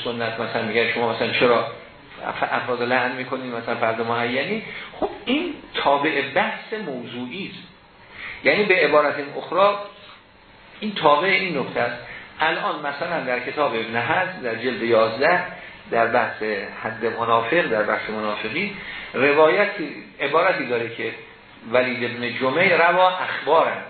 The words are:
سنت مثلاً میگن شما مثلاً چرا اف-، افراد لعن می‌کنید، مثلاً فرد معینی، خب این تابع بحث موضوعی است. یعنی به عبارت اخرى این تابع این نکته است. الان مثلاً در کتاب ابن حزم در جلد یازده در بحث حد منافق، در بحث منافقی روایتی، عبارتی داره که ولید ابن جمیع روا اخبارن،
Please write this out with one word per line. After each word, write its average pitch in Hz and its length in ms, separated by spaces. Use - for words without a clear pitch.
سنت 117 360
مثلاً 113 240
میگن 117 300
شما 117 200
مثلاً 117 180
چرا 120 360
اف-، - 260
افراد 120 280
لعن 123 300
می‌کنید، 127 440
مثلاً 113 200
فرد 113 260
معینی، 123 600
خب 403 100
این 302 280
تابع 143 480
بحث 175 520
موضوعی 127 680
است. - 140
یعنی 165 200
به 185 120
عبارت 147 400
اخرى 196 380
این 208 160
تابع 156 320
این 185 300
نکته 123 220
است. 120 220
الان 180 400
مثلاً 156 400
در 127 200
کتاب 135 360
ابن 113 220
حزم 170 460
در 113 120
جلد 113 280
یازده 117 600
در 117 160
بحث 113 360
حد 113 220
منافق، 117 600
در 107 160
بحث 107 260
منافقی 107 680
روایتی، 156 880
عبارتی 156 480
داره 117 280
که 113 160
ولید 123 320
ابن 117 360
جمیع 165 500
روا 185 200
اخبارن، 139 680